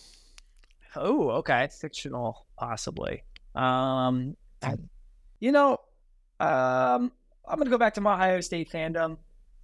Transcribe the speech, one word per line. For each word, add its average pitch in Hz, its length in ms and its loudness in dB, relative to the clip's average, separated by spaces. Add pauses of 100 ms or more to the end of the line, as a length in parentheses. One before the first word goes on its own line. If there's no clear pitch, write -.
(1000)
oh, 185 320 2
okay. 135 380 2 (120)
Fictional, 123 640 -8 (100)
possibly. - 680 -6 (300)
Um, 127 840 0 (1040)
you 240 120 0
know, 285 260 4 (600)
um, 127 720 2 (360)
I'm 311 120 -4
gonna 285 120 0
go 240 80 4
back 220 160 4
to 208 60 -6
my 202 140 2
Ohio 185 260 4
State 170 300 -6
fandom. 160 460 -2 (480)